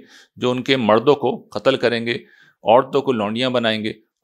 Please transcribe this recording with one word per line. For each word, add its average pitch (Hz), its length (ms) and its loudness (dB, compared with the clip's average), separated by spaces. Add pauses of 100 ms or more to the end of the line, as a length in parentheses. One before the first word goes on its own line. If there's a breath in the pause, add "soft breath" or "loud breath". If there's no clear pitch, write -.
(360 loud breath)
जो 123 140 -2
उनके 127 280 -2
मर्दों 117 380 4
को 131 200 -4 (160)
कत्ल 135 260 0
करेंगे, 117 440 -4 (420 soft breath)
औरतों 135 380 2
को 131 120 -2
लौंडियाँ 113 380 -4
बनाएंगे 110 420 -2 (300)